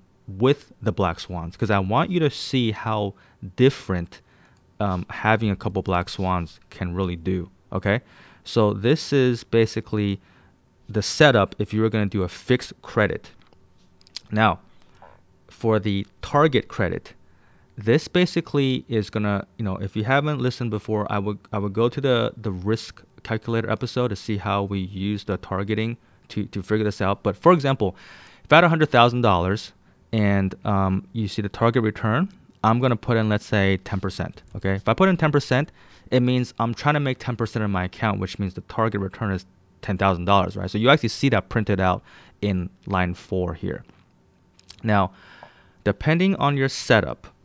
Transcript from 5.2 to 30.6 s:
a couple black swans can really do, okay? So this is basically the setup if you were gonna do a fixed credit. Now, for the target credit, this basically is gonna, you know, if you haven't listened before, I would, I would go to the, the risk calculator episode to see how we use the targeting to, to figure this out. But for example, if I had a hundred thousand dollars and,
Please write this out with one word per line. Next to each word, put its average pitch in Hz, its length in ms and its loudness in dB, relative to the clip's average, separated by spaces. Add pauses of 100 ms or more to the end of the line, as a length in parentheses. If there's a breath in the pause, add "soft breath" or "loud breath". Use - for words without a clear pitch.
a 95 60 0
couple 95 260 -4
black 87 260 -2
swans 92 500 -4 (120)
can 87 240 -8
really 90 220 -2
do, 85 340 -4 (220)
okay? 101 280 0 (440 loud breath)
So 107 280 2
this 113 400 0
is 127 320 2
basically 107 760 0 (680 soft breath)
the 104 140 -2
setup 120 560 4
if 104 140 -4
you 107 100 0
were 110 80 2
gonna 104 160 0
do 98 160 -2
a 90 60 -2
fixed - 440 -2 (100)
credit. - 480 -2 (1000)
Now, 107 300 2 (880 soft breath)
for 110 300 0
the 98 280 -2 (160)
target 143 460 2
credit, 87 460 -4 (640 soft breath)
this 113 320 2
basically 143 800 0
is 110 220 -2
gonna, 104 360 -2 (120)
you 113 60 -6
know, 95 120 -2
if 98 200 -8
you 110 80 -2
haven't 143 360 0
listened 123 300 -2
before, 107 400 -2
I 104 80 -2
would, 101 200 -4 (140)
I 107 60 -4
would 101 140 -2
go 113 160 2
to 127 120 -4
the, 120 360 2
the 110 160 -6
risk 95 500 -4 (200)
calculator 113 480 -2
episode 123 380 -2
to 101 80 -4
see 104 220 -4
how 101 240 -2
we 98 160 -4
use 98 460 -4
the 98 120 -2
targeting 104 600 -4 (320 soft breath)
to, 104 180 -6
to - 160 -8
figure 107 220 0
this 104 160 -4
out. 98 220 -2
But 98 140 -2
for - 160 6
example, 135 440 0 (480 loud breath)
if - 80 0
I 151 40 10
had 170 80 8
a 175 40 6
hundred 156 220 2
thousand 120 320 4
dollars 95 500 2 (400 soft breath)
and, 101 420 2 (100)